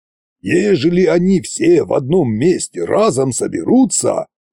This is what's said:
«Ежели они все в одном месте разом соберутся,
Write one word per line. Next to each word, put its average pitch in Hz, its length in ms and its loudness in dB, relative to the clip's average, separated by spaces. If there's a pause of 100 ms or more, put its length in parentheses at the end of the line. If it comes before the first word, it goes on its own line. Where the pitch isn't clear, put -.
(420)
«Ежели 175 640 0
они 175 360 2
все 160 420 0
в 95 100 -4
одном 139 400 0
месте 131 500 -2
разом 135 480 0
соберутся, 113 920 0 (280)